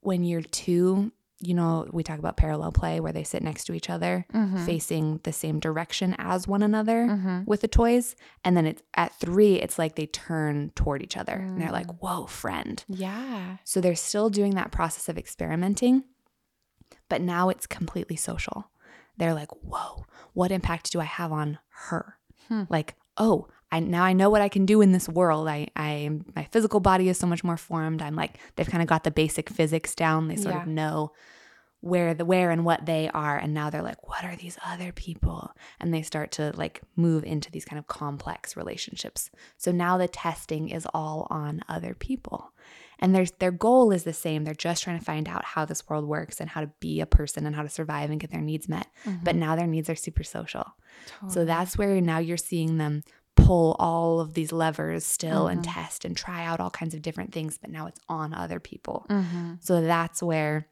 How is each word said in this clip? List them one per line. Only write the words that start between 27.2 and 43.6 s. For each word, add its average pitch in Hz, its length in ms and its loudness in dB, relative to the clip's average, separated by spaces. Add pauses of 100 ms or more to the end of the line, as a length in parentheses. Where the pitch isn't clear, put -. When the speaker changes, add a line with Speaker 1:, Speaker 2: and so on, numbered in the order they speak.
Speaker 1:
much 170 180 0
more 170 120 0
formed." 160 460 -4
I'm 151 140 -6
like, 160 220 -4 (180)
they've 175 120 0
kinda 170 180 2
got 160 180 2
the 165 60 2
basic 156 400 0
physics 160 440 0
down. 160 340 0
They 156 80 -4
sort 202 200 -2
of 175 100 -4
Speaker 2:
Yeah. 156 80 -4
Speaker 1:
know 156 380 -2 (680)
where 175 340 2
the, 165 100 -4
where 180 260 4
and 165 140 2
what 165 220 2
they 156 240 0
are. 151 260 -2
And 151 160 -4
now 151 180 -2
they're 151 120 -6
like, - 260 -10
"What - 160 -8
are 175 120 -8
these 175 280 -14
other 175 260 -8
people?" - 640 -6 (280)
And 170 120 -2
they 160 100 -2
start 156 300 -6
to, 151 240 -4
like, - 240 -8 (160)
move 165 280 4
into 151 260 -6
these 175 160 -12
kind 151 120 -12
of 147 80 -14
complex - 720 -10
relationships. - 760 -10 (280)
So - 120 -2
now 175 280 2
the 180 100 2
testing 160 600 -6
is 160 240 -8
all 156 360 -6
on 151 380 -6
other 165 260 -8
people. - 580 -8 (480)
And 185 140 6
their, 185 120 4 (120)
their 185 120 2
goal 226 400 6